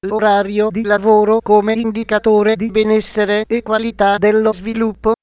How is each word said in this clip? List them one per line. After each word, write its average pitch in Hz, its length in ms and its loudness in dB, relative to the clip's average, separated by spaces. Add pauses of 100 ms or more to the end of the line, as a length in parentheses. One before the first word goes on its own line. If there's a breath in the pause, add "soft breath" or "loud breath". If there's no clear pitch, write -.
L'orario 208 640 0
di 214 140 -6
lavoro 214 580 2
come 208 320 2
indicatore 220 800 0
di 180 140 -6
benessere 214 800 0
e 233 160 -4
qualità 214 540 -2
dello 214 360 2
sviluppo 220 680 -4